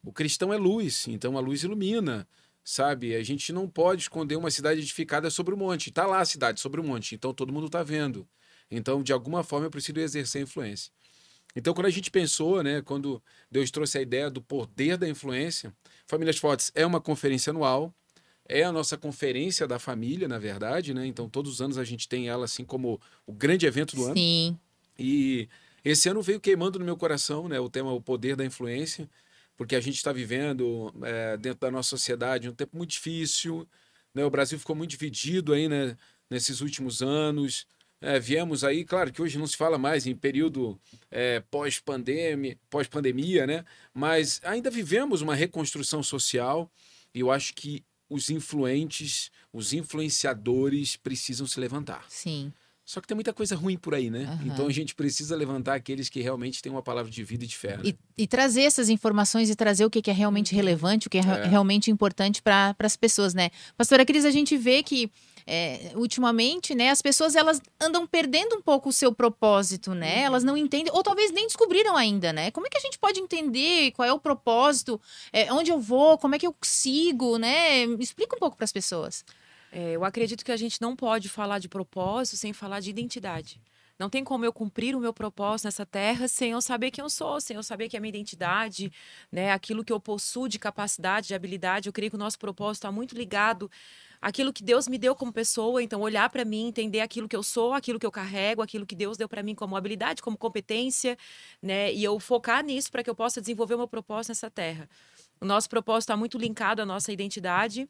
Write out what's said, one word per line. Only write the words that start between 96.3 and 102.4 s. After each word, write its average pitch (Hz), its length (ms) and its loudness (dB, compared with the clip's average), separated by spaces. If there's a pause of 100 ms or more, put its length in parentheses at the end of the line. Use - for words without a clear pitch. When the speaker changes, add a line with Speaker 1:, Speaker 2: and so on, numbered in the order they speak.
Speaker 3:
mim, 214 240 -4
entender 220 320 -2
aquilo 226 260 -6
que 226 80 -6
eu 208 80 -2
sou, 240 300 0
aquilo 247 260 -4
que 233 60 -4
eu 202 60 0
carrego, 202 500 -2
aquilo 208 240 -6
que 190 100 -12
Deus 202 220 -6
deu 220 100 -4
pra 208 160 -8
mim 214 100 -6
como 196 220 -6
habilidade, 208 460 -4
como 214 160 -6
competência, 240 800 -2 (440)
né, 196 320 0
e 208 120 -2
eu 208 160 0
focar 240 420 2